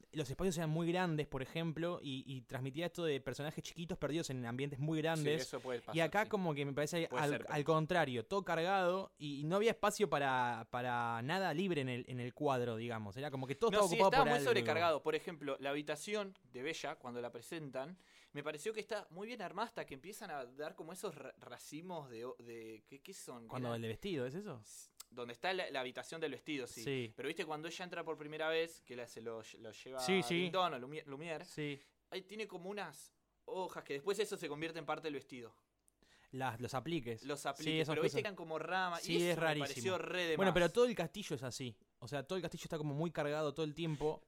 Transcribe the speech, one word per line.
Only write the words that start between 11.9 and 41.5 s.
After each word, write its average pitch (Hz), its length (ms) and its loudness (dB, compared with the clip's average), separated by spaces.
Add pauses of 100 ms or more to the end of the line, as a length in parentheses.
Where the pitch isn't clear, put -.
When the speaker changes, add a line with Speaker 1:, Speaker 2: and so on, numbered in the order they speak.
Speaker 1:
el, 123 180 -2
en 127 120 -4
el 120 120 -4
cuadro, 127 440 2
digamos. 113 400 -4
Era 143 140 -6
como 131 160 -4
que 135 80 -4
todo 226 160 4
Speaker 2:
No, 196 80 4
Speaker 1:
estaba 202 100 8
Speaker 2:
sí, 170 80 2
Speaker 1:
ocupado 190 140 8
Speaker 2:
estaba 269 140 8
Speaker 1:
por 147 60 6
Speaker 2:
muy 143 80 6
Speaker 1:
algo. - 120 4
Speaker 2:
sobrecargado. 165 520 4
Por 156 120 2
ejemplo, 151 460 -4
la 139 100 -2
habitación 156 640 -4 (160)
de 127 100 -8
Bella, 156 340 -4
cuando 120 240 -6
la 120 100 -4
presentan, 139 680 -8 (340)
me 143 100 -6
pareció 151 300 -4
que 214 80 -6
está 202 300 -6
muy 185 160 -10
bien 233 160 -8
armada 175 260 -4
hasta 160 180 -8
que 143 80 -12
empiezan 180 360 -12
a 143 140 -6
dar 143 300 -10
como 180 180 -12
esos 180 220 -6
ra-, 131 240 -12
racimos 147 720 -10
de 113 140 -8
o-, 120 140 -6
de, 113 480 -12
¿qué, 135 140 -18
qué 190 140 -14
son? 120 340 -12
Speaker 1:
Cuando 127 200 -4
Speaker 2:
Era 117 80 0
Speaker 1:
el 113 60 -4
de 113 60 -2
vestido, 131 380 -2
¿es 131 80 -6
eso? 175 280 -8
Speaker 2:
S-, - 280 -18 (200)
donde 120 220 -8
está 175 220 0
la, 180 160 -2
la 139 100 0
habitación 127 400 -6
del 151 120 0
vestido, 139 340 -4
sí. - 180 -12
Speaker 1:
Sí. 127 320 0
Speaker 2:
Pero - 120 -4
viste, 160 180 -2
cuando 151 220 -4
ella 170 140 -8
entra 170 220 -6
por 160 140 -4
primera 156 320 -2
vez, 165 320 2
que 123 120 -12
la, 120 120 -6
se 117 160 -12
lo, 113 180 -4 (200)
lo 110 120 -10
lleva 131 280 -10
Speaker 1:
Sí, 180 220 4
sí. 175 200 0
Speaker 2:
Ding 180 100 0
Dong 175 220 4
o 127 40 -4
Lumière, 143 280 -8
Lumière, 151 400 -6
Speaker 1:
Sí. 147 340 -4 (300)
Speaker 2:
ahí 185 100 -6
tiene 208 260 -8
como 185 220 -10
unas 196 460 -8 (320)
hojas 170 360 -4
que - 120 -4
después 185 240 0
eso 202 180 0
se 175 100 -6
convierte 160 320 -4
en 156 60 -8
parte 151 220 -2
del 151 80 -2
vestido. 127 400 -10 (760)
Speaker 1:
Las, 127 280 -2
los 120 140 -4
apliques. 120 500 -2
Speaker 2:
Los 139 160 -4
Speaker 1:
Sí, - 80 -2
Speaker 2:
apliques, 156 340 0
Speaker 1:
esas 151 120 0
Speaker 2:
pero 151 80 2
viste 147 160 4
Speaker 1:
cosas. 214 40 2
Speaker 2:
que - 60 -4
eran 190 80 -6
como 160 220 -4
ramas, 175 440 0
Speaker 1:
Sí, 160 120 0
Speaker 2:
y - 20 4
eso 175 140 6
Speaker 1:
es 165 60 4
Speaker 2:
me 160 60 2
Speaker 1:
rarísimo. 151 240 4
Speaker 2:
pareció 139 320 0
re 170 280 0
de 160 100 4
Speaker 1:
Bueno, 190 140 8
Speaker 2:
más. 160 40 2
Speaker 1:
pero 175 160 8
todo 240 140 8
el 247 100 4
castillo 165 420 -2
es 120 60 -6
así. 127 320 -4 (260)